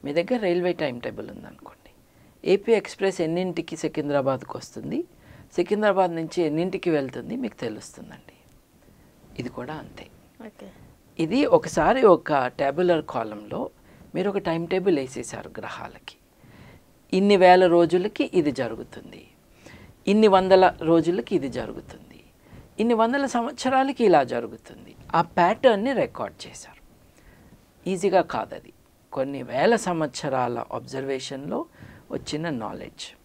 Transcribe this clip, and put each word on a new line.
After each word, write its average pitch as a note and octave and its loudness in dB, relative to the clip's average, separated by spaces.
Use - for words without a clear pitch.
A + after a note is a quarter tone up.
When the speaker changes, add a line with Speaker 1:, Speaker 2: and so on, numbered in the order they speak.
Speaker 1:
మీ C#3+ -8
దగ్గర G3 -2
రైల్వే F3+ 0
టైమ్ C3+ -6
టేబుల్ G#2+ -12
ఉందనుకోండి, - -20
ఏపీ G3 2
ఎక్స్‌ప్రెస్ F#3+ 0
ఎన్నింటికి E3+ -4
సికింద్రాబాద్కు C#3+ -2
వస్తుంది, F#3 -8
సికింద్రాబాద్ F#3+ 2
నుంచి E3 -4
ఎన్నింటికి F3 -2
వెళ్తుంది C3+ -4
మీకు B3 -8
తెలుస్తుందండి. - -14
ఇది B2 -8
కూడా B2 -12
అంతే. - -18
Speaker 2:
ఓకే. G3+ -20
Speaker 1:
ఇది F#3+ 0
ఒకసారి F3 2
ఒక D3+ 4
tabular D3+ 0
కాలంలో G#2+ -8
మీరు F#3 -2
ఒక G3 -4
టైమ్ E3+ -4
టేబుల్ F#3 0
వేసేశారు B2+ -12
గ్రహాలకి, - -16
ఇన్ని G3+ 6
వేల F3+ 8
రోజులకి F3 2
ఇది D3+ 2
జరుగుతుంది, A2+ -10
ఇన్ని G#3+ 6
వందల F#3+ 6
రోజులకి E3+ 2
ఇది C#3 -2
జరుగుతుంది, - -12
ఇన్ని A#3 2
వందల A#3+ 2
సంవత్సరాలకి C4 -2
ఇలా D#3+ 6
జరుగుతుంది, A#2+ -10
ఆ - 4
ప్యాటర్న్ని G#3 2
రికార్డ్ B2+ -6
చేశారు. - -20
ఈజీగా F#3 2
కాదది, - -8
కొన్ని C3+ -6
వేల C#3+ 0
సంవత్సరాల C3+ -4
అబ్జర్వేషన్లో C3+ -8
వచ్చిన E3 -6
నాలెడ్జ్. - -10